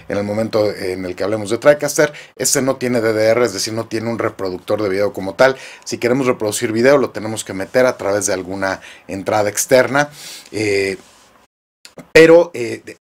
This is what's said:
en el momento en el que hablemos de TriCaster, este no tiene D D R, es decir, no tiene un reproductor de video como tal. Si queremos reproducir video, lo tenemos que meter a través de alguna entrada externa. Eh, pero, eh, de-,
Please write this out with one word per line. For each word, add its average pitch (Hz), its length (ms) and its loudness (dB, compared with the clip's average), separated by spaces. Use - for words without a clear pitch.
en 101 120 -4
el 101 60 -4
momento 104 460 -2
en 92 360 -6
el 90 100 -8
que 98 80 -6
hablemos 107 240 -4
de 113 80 -2
TriCaster, 147 560 2
este 131 240 0
no 131 160 -2
tiene 123 240 -2
D 110 140 0
D 107 100 0
R, 113 180 4
es 110 120 0
decir, 98 180 -6
no 113 140 -6
tiene 113 240 -6
un 113 80 -6
reproductor 104 640 -4
de 101 80 0
video 98 240 0
como 95 200 -8
tal. 131 220 4
Si - 120 -8
queremos 123 300 0
reproducir 110 460 -2
video, 127 260 6
lo 117 100 0
tenemos 107 340 -8
que 101 120 -10
meter 95 320 0
a - 100 0
través 98 300 -2
de 98 80 -2
alguna 95 480 -6
entrada 101 400 -2
externa. 131 640 2
Eh, 98 460 -2
pero, 165 400 8
eh, 113 280 -6
de-, 104 140 -18